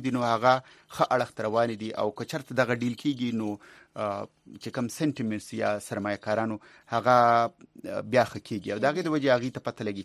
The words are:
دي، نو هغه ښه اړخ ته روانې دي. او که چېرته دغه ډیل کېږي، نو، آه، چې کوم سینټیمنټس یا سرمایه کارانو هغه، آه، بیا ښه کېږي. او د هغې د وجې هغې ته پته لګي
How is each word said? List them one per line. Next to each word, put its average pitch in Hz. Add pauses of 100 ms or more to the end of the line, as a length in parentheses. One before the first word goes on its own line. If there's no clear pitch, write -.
دي، 127
نو 123
هغه 120 (320)
ښه - (120)
اړخ 123
ته 113
روانې 113
دي. 110
او 107
که -
چېرته 147 (100)
دغه 123
ډیل 120
کېږي، 127 (120)
نو، 104 (380)
آه، 104 (340)
چې 117
کوم 120
سینټیمنټس 113
یا 104
سرمایه 101
کارانو 110 (300)
هغه، 117
آه، 117
بیا 113
ښه 110
کېږي. 101
او 107
د 120
هغې 151
د 165
وجې 147
هغې 120
ته -
پته 117
لګي 98